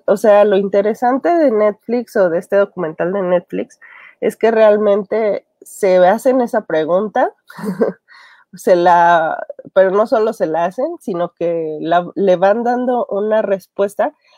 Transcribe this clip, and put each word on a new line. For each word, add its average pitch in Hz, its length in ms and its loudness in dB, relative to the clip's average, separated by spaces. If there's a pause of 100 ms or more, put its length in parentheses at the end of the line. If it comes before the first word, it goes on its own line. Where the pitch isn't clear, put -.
o 202 120 2
sea, 208 280 4
lo 196 120 2
interesante 214 720 -2
de 320 220 2
Netflix 214 640 -2
o 185 140 2
de 165 100 -2
este 190 160 -4
documental 180 580 -2
de 202 100 -4
Netflix 180 560 -4 (420)
es - 160 -2
que 226 140 2
realmente 214 960 0 (160)
se 185 360 0 (100)
hacen 247 340 2
esa 226 200 -2
pregunta, 185 720 -2 (140)
<laughs> - 600 -6 (460)
se 185 220 0
la, 175 720 2 (280)
pero 190 180 4
no 214 160 0
solo 220 260 0
se 185 140 -4
la 165 180 -2
hacen, 277 340 -6
sino 175 340 -6
que 165 480 -6
la, 170 340 -2
le 185 200 2
van 202 280 2
dando 247 440 -2
una 214 340 -2
respuesta 202 720 -4 (240)